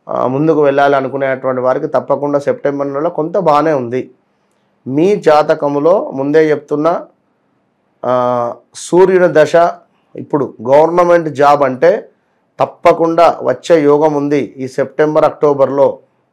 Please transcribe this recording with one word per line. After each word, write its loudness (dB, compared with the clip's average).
ఆ, -2
ముందుకు 0
వెళ్ళాలి 2
అనుకునేటువంటి -4
వారికి -2
తప్పకుండా -2
సెప్టెంబర్ -4
నెలలో -6
కొంత -6
బాగానే 2
ఉంది. -6
మీ 0
జాతకములో 0
ముందే 0
చెప్తున్నా, -2
ఆ, -2
సూర్యుని 2
దశ 2
ఇప్పుడు -6
గవర్నమెంట్ 2
జాబ్ 2
అంటే 0
తప్పకుండా 0
వచ్చే 0
యోగం 2
ఉంది -2
ఈ -10
సెప్టెంబర్, -2
అక్టోబర్లో 0